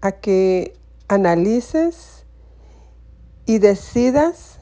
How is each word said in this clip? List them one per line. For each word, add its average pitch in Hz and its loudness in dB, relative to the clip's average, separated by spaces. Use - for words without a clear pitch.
a 196 -2
que 190 -2
analices 202 0
y 220 2
decidas 247 0